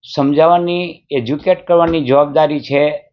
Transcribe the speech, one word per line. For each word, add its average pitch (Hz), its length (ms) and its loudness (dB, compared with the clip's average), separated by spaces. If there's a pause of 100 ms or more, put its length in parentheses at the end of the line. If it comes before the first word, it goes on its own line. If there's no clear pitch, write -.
(160)
સમજાવવાની, 170 960 0
એજ્યુકેટ 147 560 -2
કરવાની 165 360 2
જવાબદારી 143 560 0
છે 143 540 -2